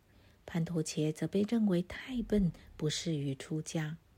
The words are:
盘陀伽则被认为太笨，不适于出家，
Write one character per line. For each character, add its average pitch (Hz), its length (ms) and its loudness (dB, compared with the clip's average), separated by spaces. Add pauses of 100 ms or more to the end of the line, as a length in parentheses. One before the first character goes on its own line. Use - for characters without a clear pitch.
(460)
盘 165 180 0
陀 170 180 0
伽 156 300 0
则 160 160 -4
被 196 140 2
认 214 240 4
为 180 160 4
太 247 400 -6
笨， 202 280 4 (240)
不 151 140 -2
适 160 260 -2
于 143 200 -2
出 156 260 -4
家， 156 380 -4 (200)